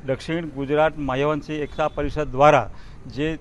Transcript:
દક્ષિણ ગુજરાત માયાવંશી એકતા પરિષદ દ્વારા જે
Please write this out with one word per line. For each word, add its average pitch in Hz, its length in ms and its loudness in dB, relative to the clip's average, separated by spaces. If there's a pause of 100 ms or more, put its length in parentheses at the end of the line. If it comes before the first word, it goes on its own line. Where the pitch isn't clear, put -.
દક્ષિણ 160 420 -4
ગુજરાત 151 500 0
માયાવંશી 143 540 -2
એકતા 151 360 -2
પરિષદ 147 420 -4
દ્વારા 135 400 6 (360)
જે 147 340 -4